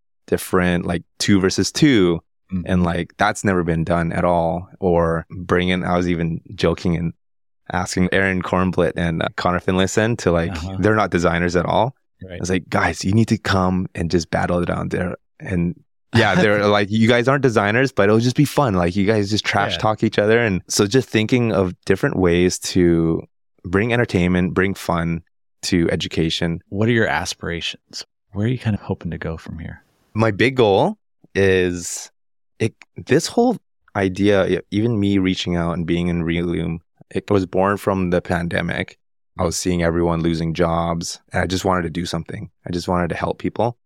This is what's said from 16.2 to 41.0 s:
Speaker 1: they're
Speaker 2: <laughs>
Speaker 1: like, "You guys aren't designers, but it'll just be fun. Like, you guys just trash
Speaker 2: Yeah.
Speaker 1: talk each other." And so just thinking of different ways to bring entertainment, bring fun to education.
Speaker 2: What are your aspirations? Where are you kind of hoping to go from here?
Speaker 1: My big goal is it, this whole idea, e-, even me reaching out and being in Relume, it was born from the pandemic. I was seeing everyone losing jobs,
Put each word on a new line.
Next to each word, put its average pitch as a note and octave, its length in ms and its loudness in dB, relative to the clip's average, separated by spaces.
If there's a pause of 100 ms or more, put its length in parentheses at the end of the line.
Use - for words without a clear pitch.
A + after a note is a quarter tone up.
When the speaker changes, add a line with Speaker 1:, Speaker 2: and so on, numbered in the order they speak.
Speaker 1:
they're G#2 300 2
Speaker 2:
<laughs> - 20 4
Speaker 1:
like, G#2 220 2
"You A2 180 2
guys A#2+ 200 4
aren't C3+ 140 2
designers, A#2 500 2
but G2+ 120 2
it'll G#2+ 160 4
just B2 160 0
be D3+ 100 4
fun. C3+ 280 0
Like, F2+ 220 2
you G2+ 80 2
guys G#2 240 2
just G#2 160 -2
trash G2+ 280 0
Speaker 2:
Yeah. F2+ 60 -6
Speaker 1:
talk G#2+ 260 0
each G#2+ 140 0
other." G#2+ 200 4
And G2+ 300 0
so - 180 2
just A#2+ 220 0
thinking A2+ 440 0
of F2+ 220 0 (100)
different A#2 320 0
ways F2 440 2
to E2+ 600 2 (440)
bring G2 280 0
entertainment, F2+ 600 0
bring F#2+ 180 0
fun E2+ 500 -4 (400)
to E2 280 0
education. E2+ 800 -4
Speaker 2:
What G#2 200 -2
are B2 40 0
your A2 160 2
aspirations? - 1000 -8 (260)
Where G2+ 140 -4
are A#2+ 40 -2
you C3 80 -4
kind A2+ 180 -2
of - 60 -10
hoping - 280 -8
to E2 80 -8
go E2 180 -8
from E2 220 -14
here? E2 240 -14 (320)
Speaker 1:
My A2+ 160 2
big A2 240 0
goal B2+ 420 4 (380)
is F2+ 760 0 (480)
it, A2 160 -4 (220)
this C3 300 0
whole A#3+ 320 2 (360)
idea, G2 540 2
e-, F2+ 120 0 (100)
even A2 280 0
me G2+ 200 2
reaching F#2 380 0
out E2+ 160 0
and E2 140 -4
being E2+ 220 -2
in F2 140 -2
Relume, E2+ 560 -4 (320)
it - 200 -8
was G2 140 4
born F#2+ 320 2
from F#2+ 340 0
the F2 120 2
pandemic. F2 760 -4 (400)
I F#2+ 60 0
was E2 120 -2
seeing F2 260 -2
everyone E2+ 400 0
losing E2 320 -2
jobs, E2+ 640 -2 (120)